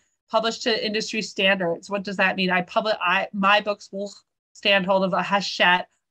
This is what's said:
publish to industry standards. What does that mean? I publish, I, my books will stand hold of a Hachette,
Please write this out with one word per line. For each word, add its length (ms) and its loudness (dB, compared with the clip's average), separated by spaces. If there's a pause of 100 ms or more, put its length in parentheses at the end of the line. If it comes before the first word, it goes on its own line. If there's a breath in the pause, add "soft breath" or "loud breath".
(300)
publish 340 0
to 240 -2
industry 340 -4
standards. 640 -2
What 160 -4
does 140 -8
that 180 0
mean? 140 0
I 120 0
publish, 380 -2
I, 320 0
my 300 4
books 300 -6
will 200 -10 (400)
stand 320 2
hold 200 2
of 100 0
a 80 0
Hachette, 640 2 (220)